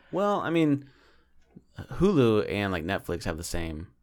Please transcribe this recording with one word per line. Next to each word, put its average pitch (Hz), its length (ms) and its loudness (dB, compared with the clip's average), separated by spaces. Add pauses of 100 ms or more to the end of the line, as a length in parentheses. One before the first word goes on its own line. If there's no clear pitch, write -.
(120)
Well, 196 280 0
I 143 100 -4
mean, 151 360 2 (920)
Hulu 135 720 2
and, 101 200 -2
like, 80 140 -4
Netflix 87 400 -4
have 85 120 -4
the 80 60 -10
same, 82 460 -6 (140)